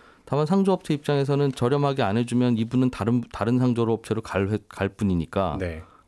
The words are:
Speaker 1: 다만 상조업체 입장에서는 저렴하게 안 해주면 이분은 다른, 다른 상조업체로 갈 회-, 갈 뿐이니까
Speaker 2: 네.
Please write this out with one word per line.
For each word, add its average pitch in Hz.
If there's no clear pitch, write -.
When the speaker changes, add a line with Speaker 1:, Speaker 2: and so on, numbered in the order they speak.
Speaker 1:
다만 147
상조업체 185
입장에서는 143
저렴하게 139
안 101
해주면 120
이분은 123
다른, 117
다른 117
상조업체로 117
갈 95
회-, 107
갈 98
뿐이니까 92
Speaker 2:
네. 85